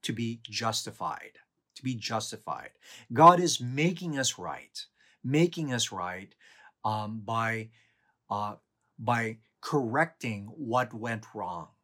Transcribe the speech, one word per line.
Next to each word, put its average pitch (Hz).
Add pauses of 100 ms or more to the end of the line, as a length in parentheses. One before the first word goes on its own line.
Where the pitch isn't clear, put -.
to -
be 117
justified, - (360)
to -
be 127
justified. 110 (420)
God 170
is 170
making 151
us 127
right, 73 (380)
making 156
us 117
right, 92 (480)
um, 107
by, 113 (600)
uh, 104 (440)
by 113 (240)
correcting 120
what 123
went 113
wrong. 90 (140)